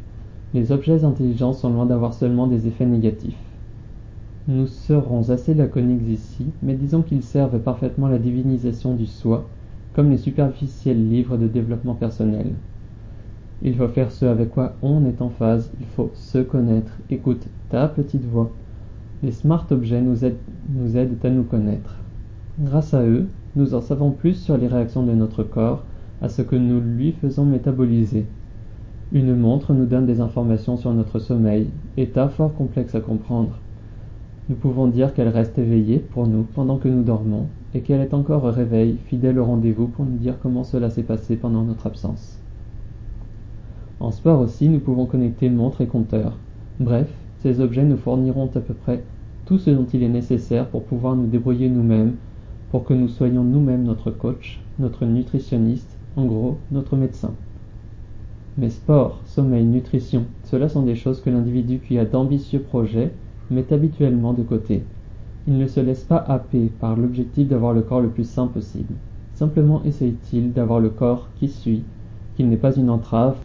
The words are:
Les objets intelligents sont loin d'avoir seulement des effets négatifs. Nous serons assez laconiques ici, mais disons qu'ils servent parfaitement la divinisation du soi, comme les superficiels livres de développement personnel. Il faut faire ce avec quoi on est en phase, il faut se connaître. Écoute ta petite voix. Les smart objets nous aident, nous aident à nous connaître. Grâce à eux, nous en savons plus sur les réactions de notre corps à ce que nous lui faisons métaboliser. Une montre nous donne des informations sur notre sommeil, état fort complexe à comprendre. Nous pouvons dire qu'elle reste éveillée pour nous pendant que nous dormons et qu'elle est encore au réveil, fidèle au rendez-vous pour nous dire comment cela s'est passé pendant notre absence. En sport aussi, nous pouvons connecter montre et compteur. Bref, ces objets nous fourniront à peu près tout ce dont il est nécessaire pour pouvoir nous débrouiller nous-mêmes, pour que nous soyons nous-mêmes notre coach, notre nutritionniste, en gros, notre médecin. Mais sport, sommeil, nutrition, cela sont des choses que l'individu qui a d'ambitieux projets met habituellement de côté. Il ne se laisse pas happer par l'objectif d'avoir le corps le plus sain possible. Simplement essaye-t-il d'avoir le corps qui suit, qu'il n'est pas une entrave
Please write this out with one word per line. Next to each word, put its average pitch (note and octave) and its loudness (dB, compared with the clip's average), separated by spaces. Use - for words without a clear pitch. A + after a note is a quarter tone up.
Les A#2+ 2
objets D#3 4
intelligents B2+ 2
sont B2+ -2
loin A#2 2
d'avoir A#2 2
seulement B2 2
des A#2 2
effets A#2 0
négatifs. A2 0
Nous C3 2
serons A#2+ 2
assez B2+ 2
laconiques B2 2
ici, A2+ -4
mais C3+ 0
disons C#3+ 2
qu'ils C#3 0
servent B2 0
parfaitement C3 0
la B2 4
divinisation B2 0
du A2+ 0
soi, A2+ -2
comme D3 6
les C3+ 6
superficiels C3 0
livres A#2+ 2
de A2+ 2
développement A#2 -2
personnel. G#2+ -2
Il C3 2
faut A#2+ 2
faire A#2+ 0
ce - -2
avec A#2 2
quoi B2+ -2
on C#3+ 4
est A#2+ 0
en B2 -2
phase, A2+ 0
il - -10
faut - -4
se - -4
connaître. A#2 2
Écoute B2+ -2
ta C3+ 2
petite C#3+ -2
voix. A#2 0
Les A#2+ -2
smart D#3+ 2
objets A#2+ 2
nous B2+ 2
aident, A#2 0
nous A#2+ 0
aident B2 0
à B2+ 2
nous B2+ 4
connaître. G#2+ -2
Grâce D3 2
à B2+ 4
eux, A#2+ 4
nous C3 4
en A#2+ 0
savons C#3+ 2
plus F3 2
sur D#3 0
les A#2+ 2
réactions B2 0
de A#2+ 2
notre A2 2
corps A#2 0
à C3 -2
ce - -2
que - 0
nous B2 4
lui A#2+ 0
faisons C#3+ 2
métaboliser. A#2+ 2
Une C3 4
montre B2 4
nous C3 4
donne B2+ 2
des A#2+ 2
informations A#2 0
sur A#2+ -2
notre A2+ 0
sommeil, G#2+ 2
état C#3 2
fort D#3 0
complexe B2 -2
à A2+ 0
comprendre. A2+ -2
Nous C3 -2
pouvons B2+ 2
dire B2+ 2
qu'elle A#2 2
reste A2+ 0
éveillée A2+ 2
pour A#2+ -2
nous A2 2
pendant C3+ 0
que C3+ -2
nous B2+ 4
dormons A2 0
et B2+ -2
qu'elle C#3 2
est C3+ 0
encore C#3+ 2
au A#2 2
réveil, A#2 2
fidèle B2+ 2
au A#2+ 2
rendez-vous A#2 2
pour C3 -4
nous B2 -2
dire B2 -2
comment B2+ 0
cela B2 0
s'est A#2 -2
passé A2+ -2
pendant A2+ 0
notre A2 -4
absence. - -8
En A2+ -4
sport E3 4
aussi, B2+ 2
nous D#3+ 6
pouvons B2+ 0
connecter B2 2
montre A#2+ 2
et A#2+ 0
compteur. A2+ 0
Bref, A#2 2
ces B2+ 2
objets B2+ 4
nous C#3+ 6
fourniront C3 0
à B2 0
peu A#2 -6
près - -4
tout F#3 4
ce D#3 4
dont C3 6
il B2 2
est A#2 4
nécessaire A#2+ 0
pour - -4
pouvoir B2+ -2
nous B2 2
débrouiller B2 2
nous-mêmes, A#2 4
pour B2+ 0
que C#3 2
nous B2 4
soyons B2 2
nous-mêmes B2+ 4
notre A2+ -2
coach, - -6
notre B2+ -2
nutritionniste, B2 0
en C#3 0
gros, A#2+ 0
notre C#3 -2
médecin. C3 -2
Mais A#2 0
sport, C#3 2
sommeil, B2+ 2
nutrition, B2+ 2
cela C3+ 0
sont C#3+ 2
des A#2+ 2
choses C3 -2
que B2+ 0
l'individu B2 0
qui B2 0
a A2+ 4
d'ambitieux C3+ 0
projets A#2 0
met B2+ 0
habituellement C#3 2
de A#2+ 0
côté. A2 0
Il C#3 4
ne C3+ 2
se C3+ 0
laisse C3 0
pas - 2
happer B2 2
par A2+ 0
l'objectif B2 0
d'avoir A#2+ 2
le A2+ 4
corps B2+ 0
le A#2+ 2
plus A2+ -2
sain B2+ -2
possible. - -8
Simplement D3+ 4
essaye-t-il B2 0
d'avoir A#2 2
le A2 4
corps A#2+ 0
qui C#3 0
suit, A2 -2
qu'il B2+ 4
n'est A2+ 6
pas C3+ 4
une B2+ 4
entrave A#2 2